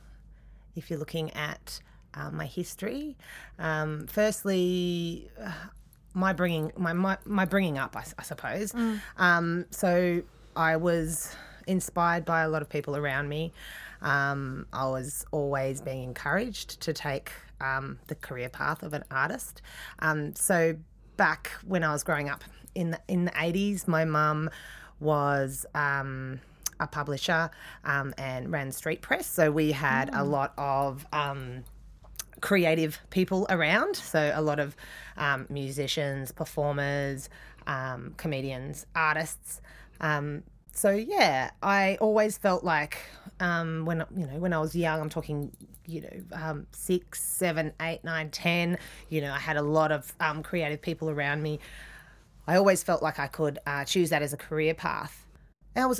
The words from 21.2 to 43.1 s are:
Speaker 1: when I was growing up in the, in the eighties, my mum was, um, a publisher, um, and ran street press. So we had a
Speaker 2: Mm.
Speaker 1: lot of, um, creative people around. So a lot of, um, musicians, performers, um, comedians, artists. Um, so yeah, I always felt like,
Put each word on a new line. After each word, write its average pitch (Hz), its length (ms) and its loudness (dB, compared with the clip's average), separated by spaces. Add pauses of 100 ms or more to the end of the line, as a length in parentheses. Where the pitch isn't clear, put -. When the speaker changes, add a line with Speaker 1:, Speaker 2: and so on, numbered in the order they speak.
Speaker 1:
when 185 180 2
I 156 100 4
was 147 100 -2
growing 147 260 0
up - 140 -6 (320)
in 170 160 0
the, 160 160 -4
in 175 180 2
the 175 120 0
eighties, 180 500 0
my 160 180 4
mum 151 460 2 (480)
was, 143 640 2 (120)
um, 135 640 -2 (400)
a 151 80 -2
publisher, 151 640 0 (340)
um, 139 320 0
and 131 340 -6
ran 139 200 -2
street - 280 -4
press. - 280 -2
So 156 240 4
we 151 200 4
had 135 380 2
a 139 140 0
Speaker 2:
Mm. 143 80 0
Speaker 1:
lot 139 260 0
of, 139 560 0
um, 135 500 -4 (800)
creative 165 580 4 (120)
people 185 400 2
around. 185 440 4
So 151 380 2
a 156 80 0
lot 151 180 2
of, 147 160 -2 (400)
um, 139 360 0
musicians, 139 800 -2
performers, 143 960 -2 (380)
um, 131 500 -4
comedians, 135 800 -4
artists. 156 640 0 (400)
Um, 147 400 0 (300)
so - 180 2
yeah, 202 600 2 (100)
I 196 400 4
always 214 380 4
felt 185 240 2
like, 151 340 0 (420)